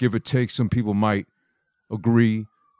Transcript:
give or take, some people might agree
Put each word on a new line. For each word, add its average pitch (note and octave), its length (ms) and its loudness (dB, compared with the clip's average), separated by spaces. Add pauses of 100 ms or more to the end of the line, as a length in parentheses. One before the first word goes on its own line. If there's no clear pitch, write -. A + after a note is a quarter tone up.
give A#2+ 140 0
or A2+ 40 0
take, B2 320 -2
some A#2+ 180 -2
people G#2+ 260 -2
might G#2 320 0 (640)
agree A2 560 2 (340)